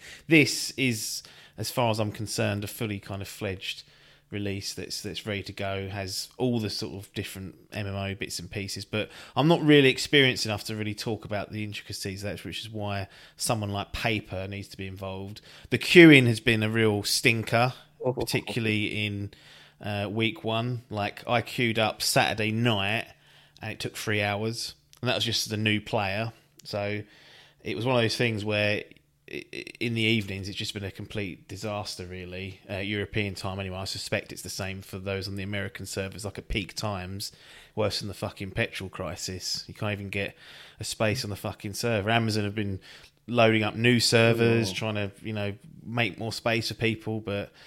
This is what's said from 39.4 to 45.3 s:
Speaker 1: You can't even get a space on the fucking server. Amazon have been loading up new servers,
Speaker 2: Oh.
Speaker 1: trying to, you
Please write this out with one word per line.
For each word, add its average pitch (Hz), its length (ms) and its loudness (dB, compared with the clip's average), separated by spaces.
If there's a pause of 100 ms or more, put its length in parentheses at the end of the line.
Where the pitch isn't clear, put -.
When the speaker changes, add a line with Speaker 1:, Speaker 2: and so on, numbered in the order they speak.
Speaker 1:
You 131 60 -16
can't 104 200 -4
even 101 160 -8
get 98 260 -4 (440)
a 110 40 -10
space - 400 -2
on 104 80 -6
the 95 40 -6
fucking 101 380 -8
server. 107 380 -2
Amazon 110 320 2
have 101 120 -4
been 101 240 -4 (480)
loading 110 360 6
up 104 120 -2
new 117 240 6
servers, 117 720 4
Speaker 2:
Oh. - 20 -8
Speaker 1:
trying 110 220 -4
to, 101 160 -4 (120)
you 110 100 -6